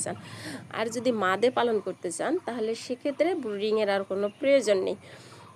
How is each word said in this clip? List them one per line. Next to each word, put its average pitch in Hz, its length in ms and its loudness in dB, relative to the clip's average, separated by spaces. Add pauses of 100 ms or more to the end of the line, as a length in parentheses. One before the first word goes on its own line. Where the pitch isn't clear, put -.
চান। - 140 -6 (640)
আর 220 80 -2 (100)
যদি 254 140 2 (120)
মাদে 196 260 4 (100)
পালন 233 180 2 (100)
করতে 185 220 -6 (100)
চান 220 140 0 (140)
তাহলে 226 240 -4 (140)
সেক্ষেত্রে 285 440 0 (140)
ব্রুডিংয়ের 214 540 0
আর 196 140 0
কোনো 196 160 0 (140)
প্রয়োজন 233 480 4
নেই। 190 100 -4 (580)